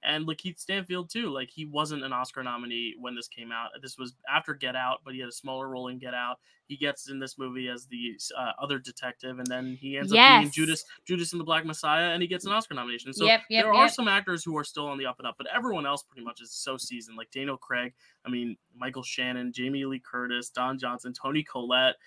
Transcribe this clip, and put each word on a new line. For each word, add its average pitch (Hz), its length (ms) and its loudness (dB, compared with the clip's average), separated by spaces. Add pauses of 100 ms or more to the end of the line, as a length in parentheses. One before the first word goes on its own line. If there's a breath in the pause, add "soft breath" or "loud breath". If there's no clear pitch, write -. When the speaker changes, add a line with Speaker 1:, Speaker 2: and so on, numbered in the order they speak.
Speaker 1:
and 156 240 0
Lakeith 160 340 -6
Stanfield 180 500 -4
too. 226 200 -4
Like, 131 200 -6
he 156 160 -10
wasn't 147 400 -2
an 131 80 -4
Oscar 127 280 -4
nominee 120 560 -6
when 123 180 -10
this 120 120 -10
came 117 240 -14
out. 117 200 -6 (100)
This 131 160 -14
was 123 180 -10 (140)
after 151 240 0
Get 131 220 -4
Out, 131 280 -2
but 135 100 -12
he 127 60 -10
had 127 80 -8
a 120 60 -14
smaller 131 340 -8
role 127 220 -6
in 127 100 -10
Get 127 140 -10
Out. 123 260 -4 (280)
He 143 100 -10
gets 143 320 -2
in 135 100 -8
this 135 180 -8
movie 127 300 -6
as 123 200 -8
the, 120 300 -8 (200)
uh, 123 220 -2
other 139 200 -2
detective, 127 600 -10
and 127 80 -4
then 127 280 -6
he 135 220 -8
ends 190 160 0
up - 40 8
being 247 260 12
Speaker 2:
Yes. 143 100 0
Speaker 1:
Judas, 156 320 0 (180 loud breath)
Judas 170 300 0
and 170 80 -2
the - 20 -4
Black 160 220 0
Messiah, 160 460 2
and 175 100 0
he 180 80 0
gets 180 160 -4
an 196 80 -2
Oscar 214 220 0
nomination. 120 360 -6
So 208 140 2
Speaker 2:
Yep, 220 240 8
yep, 226 160 6
Speaker 1:
there 214 80 6
are 220 120 12
Speaker 2:
yep. 226 60 6
Speaker 1:
some 233 160 0
actors 196 360 2
who 165 140 -2
are 147 60 0
still 147 240 -6
on 139 100 -4
the 135 80 -4
up 127 140 -4
and 127 80 -8
up, 113 100 -6
but 135 160 -10
everyone 226 320 0
else 143 180 0
pretty 131 200 -18
much 117 180 -10
is 113 100 -18
so 131 260 -4
seasoned. 113 400 -10
Like 113 140 -12
Daniel 135 260 -4
Craig, 123 360 -2 (300 soft breath)
I 127 60 -6
mean, 120 260 -2 (220)
Michael 127 260 -6
Shannon, 123 480 -4
Jamie 135 320 -2
Lee 135 160 -4
Curtis, 123 500 -4
Don 131 280 -2
Johnson, 127 340 -4
Toni 143 320 0
Collette. 127 520 4 (120)